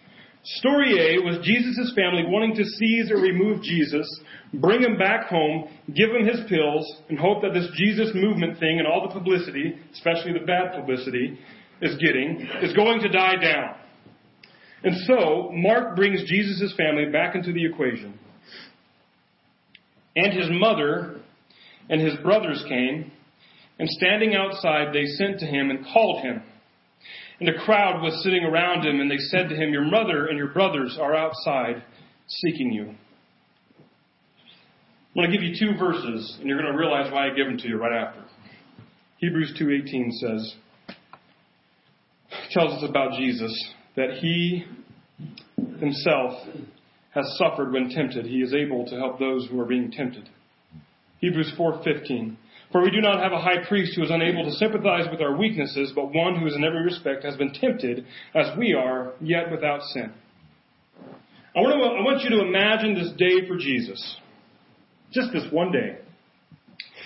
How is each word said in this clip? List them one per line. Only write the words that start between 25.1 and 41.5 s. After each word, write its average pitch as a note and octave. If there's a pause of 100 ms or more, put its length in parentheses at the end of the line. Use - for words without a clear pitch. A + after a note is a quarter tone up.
to D#3+
him C#3
and C3
called G#3
him. A2+ (1000)
And E3+
a -
crowd G3+
was D#3+
sitting F#3
around E3
him, D3
and C#3
they C#3
said F#3
to D3+
him, D#3
'Your C#3+
mother F3
and D#3
your C#3+
brothers D3
are D3
outside C#3+ (420)
seeking C3+
you.'" G#2 (2250)
I E3+
want F3
to G3+
give F3+
you E3+
two G#3
verses, B2+
and C#3
you're C#3
going D3
to C#3
realize C#3+
why C#3
I C3+
give C#3
them B2
to B2
you A2
right A#2
after. G#2+ (960)
Hebrews D#3+
two D3+
eighteen C3+
says, A2 (2000)